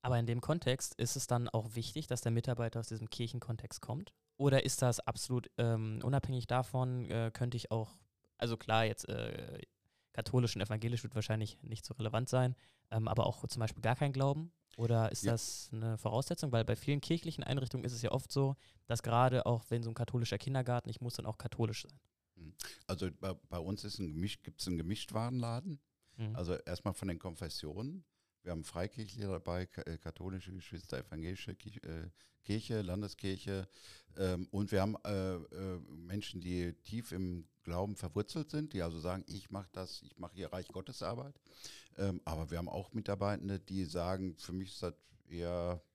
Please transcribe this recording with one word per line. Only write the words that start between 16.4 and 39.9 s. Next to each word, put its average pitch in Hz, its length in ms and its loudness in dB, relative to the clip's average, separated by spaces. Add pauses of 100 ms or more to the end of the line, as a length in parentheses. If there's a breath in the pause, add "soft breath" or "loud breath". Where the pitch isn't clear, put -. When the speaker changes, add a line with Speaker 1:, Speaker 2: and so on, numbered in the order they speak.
Speaker 1:
Weil 113 120 6
bei 113 120 2
vielen 143 240 2
kirchlichen 165 420 0
Einrichtungen 131 420 0
ist 127 80 0
es 117 100 -4
ja 120 100 2
oft - 180 0
so, 139 240 4 (320 soft breath)
dass 117 160 2
gerade 123 420 8
auch 120 260 4
wenn 120 120 2
so 113 80 -2
ein 113 40 -4
katholischer 117 440 2
Kindergarten, 123 500 0
ich 113 120 -6
muss 120 140 -4
dann 123 120 -4
auch 110 100 -2
katholisch 113 460 0
sein. - 160 -16 (380)
Speaker 2:
Mhm. 80 180 -16 (320 loud breath)
Also 92 240 -2
bei, 95 240 -4
bei - 240 -8
uns 92 240 -2
ist 98 160 -8
ein 95 80 -2
Gemisch-, 82 380 -2
gibt's - 240 -8
einen 90 80 0
Gemischtwarenladen. 117 1040 -2 (360 soft breath)
Speaker 1:
Mhm. 110 200 -4
Speaker 2:
Also 87 180 0
erstmal 87 400 -4
von 98 140 -4
den 85 100 -2
Konfessionen. 87 840 -6 (420)
Wir 90 60 -4
haben 82 100 -4
Freikirchler 98 680 -4
dabei, 90 380 -2
ka-, - 160 -10
äh, 80 160 -6
katholische 90 540 -8
Geschwister, - 460 -8
evangelische 80 580 -6
Kirch-, - 260 -14
äh, 82 280 -6 (340 soft breath)
Kirche, 110 360 0
Landeskirche. 95 840 -2 (500 loud breath)
Ähm, 92 360 2
und 98 180 0
wir 98 120 6
haben, 107 220 2
äh, 95 300 0
äh, 90 540 -6
Menschen, 87 520 -6
die 87 320 0 (120)
tief 113 260 -6
im 90 380 -4 (160)
Glauben 92 320 -2
verwurzelt 107 540 -4
sind, 151 220 -2
die 92 100 0
also 82 180 -2
sagen, 90 260 -2
"Ich - 240 -10
mach 98 200 -6
das, - 320 -10